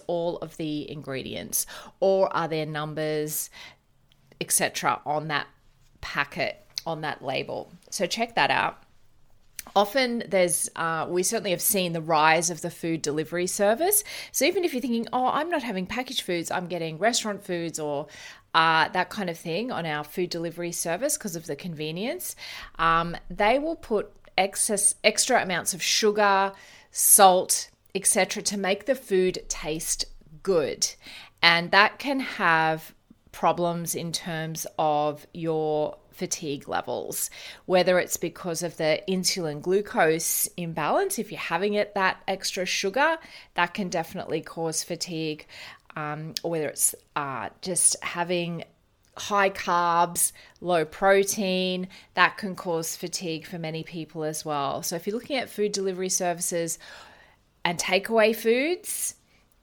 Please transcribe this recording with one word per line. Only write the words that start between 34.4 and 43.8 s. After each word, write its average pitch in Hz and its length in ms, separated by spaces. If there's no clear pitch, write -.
of 151 520
your 156 640
fatigue 156 560
levels, 87 640
whether 180 320
it's - 200
because 170 440
of 170 140
the 156 320
insulin 175 540
glucose 180 960
imbalance. 175 600
If 214 140
you're 156 80
having 202 360
it, 208 180
that 190 340
extra 190 380
sugar, 277 520
that 175 200
can 202 140